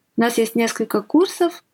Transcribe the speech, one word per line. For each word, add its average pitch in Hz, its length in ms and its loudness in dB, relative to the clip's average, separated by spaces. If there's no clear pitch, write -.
У 226 40 2
нас 233 180 2
есть 220 160 0
несколько 226 480 -2
курсов. 339 600 0